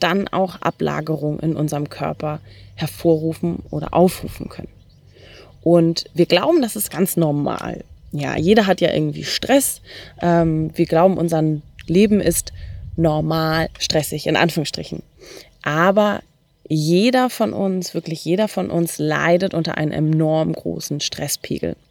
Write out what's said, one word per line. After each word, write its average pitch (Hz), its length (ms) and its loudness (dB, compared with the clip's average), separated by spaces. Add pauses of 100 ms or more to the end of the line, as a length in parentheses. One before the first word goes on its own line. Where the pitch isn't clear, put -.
dann 185 280 0
auch 185 320 -2
Ablagerungen 151 800 -2
in 160 160 -2
unserem 147 320 -2
Körper 151 520 -6 (340)
hervorrufen 160 840 0 (100)
oder 151 240 -6
aufrufen - 540 2
können. - 200 -14 (960)
Und 165 520 4
wir 170 120 4
glauben, 285 340 4
das 233 160 -2
ist 208 140 -6
ganz 180 260 -2
normal. 147 680 -2 (260)
Ja, 143 260 -4
jeder 202 300 4
hat 190 140 2
ja - 120 2
irgendwie 151 320 -2
Stress. - 560 0 (400)
Ähm, 165 540 2
wir 170 120 0
glauben, 175 300 4
unser 165 260 0 (440)
Leben 202 340 4
ist - 320 0 (440)
normal 160 720 2 (100)
stressig, - 480 -2
in 156 100 2
Anführungsstrichen. 160 680 -2 (600)
Aber 190 580 2 (480)
jeder 196 600 2
von 214 220 -2
uns, 185 420 -4
wirklich 165 300 -6
jeder 190 240 0
von - 220 -4
uns 170 280 -2
leidet 156 560 0
unter 165 220 -2
einem 151 160 -2
enorm 156 600 2
großen - 480 -6
Stresspegel. - 760 -6 (140)